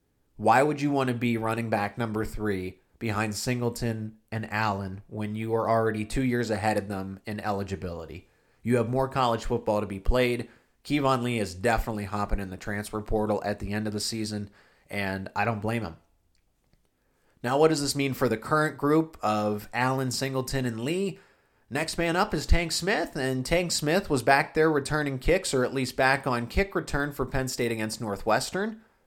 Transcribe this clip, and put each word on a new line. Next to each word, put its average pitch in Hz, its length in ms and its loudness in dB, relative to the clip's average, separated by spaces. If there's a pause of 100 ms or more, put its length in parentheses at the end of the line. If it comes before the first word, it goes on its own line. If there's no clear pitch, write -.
(380)
Why 110 260 6
would 151 160 0
you 143 120 0
want 135 180 2
to 120 60 -2
be 117 200 -2
running 113 340 -2
back 104 280 -2
number 110 260 -2
three 101 560 -4 (200)
behind 107 360 -2
Singleton 117 840 -4 (140)
and 110 220 -6
Allen 101 540 -2
when 107 280 -6
you 110 200 -4
are 107 120 0
already 110 380 2
two 131 180 0
years 120 280 0
ahead 107 260 0
of 98 100 -2
them 95 380 -8
in 104 160 -8
eligibility? 90 880 -6 (340)
You 120 140 2
have 117 120 0
more 131 200 0
college 120 360 0
football 113 360 0
to 101 60 -4
be 98 120 -8
played. 120 480 2 (360)
Keyvon 135 380 2
Lee 120 180 0
is 92 140 -2
definitely 110 520 0
hopping 104 340 0
in 95 100 -6
the 92 80 -10
transfer 104 440 -6
portal 107 440 0
at 104 140 -2
the 101 120 -6
end 107 160 -2
of 104 60 -2
the 107 60 -2
season, 104 500 -4 (400)
and 98 460 -4
I 101 100 0
don't 110 160 0
blame 110 220 -2
him. 82 140 -8 (1500)
Now, 127 140 2
what 156 120 8
does 147 120 2
this 135 140 0
mean 139 180 0
for 127 160 2
the - 80 0
current 151 400 0
group 156 440 2
of 107 520 0
Allen, 127 380 0
Singleton, 131 540 -2
and 113 160 -4
Lee? 175 380 -2 (500)
Next 151 280 -4
man 170 180 2
up 202 180 2
is 151 120 -2
Tank 165 260 6
Smith, 254 440 -2
and 131 300 0
Tank 175 260 0
Smith 160 380 0
was 131 140 2
back 143 300 4
there 160 160 4
returning 143 500 0
kicks, 185 340 2
or 127 100 4
at 120 100 0
least 131 220 -2
back 135 320 4
on 120 200 0
kick 196 280 0
return 147 360 -2
for 135 140 -4
Penn 131 220 -2
State 123 240 -2
against 110 300 -4
Northwestern. 117 800 -2 (260)